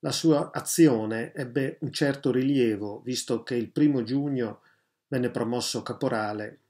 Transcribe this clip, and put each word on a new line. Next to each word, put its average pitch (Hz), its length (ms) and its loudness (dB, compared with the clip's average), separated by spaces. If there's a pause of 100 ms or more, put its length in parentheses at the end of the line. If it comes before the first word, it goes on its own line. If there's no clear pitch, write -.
la 147 100 -4
sua 147 420 4
azione 117 800 2
ebbe 135 500 -4
un 135 100 -6
certo 139 400 0
rilievo, 117 720 0
visto 120 420 -4
che 127 100 -6
il 113 160 -2
primo 147 320 4
giugno 127 600 -2 (440)
venne 123 240 -2
promosso 117 540 -2
caporale 107 840 -4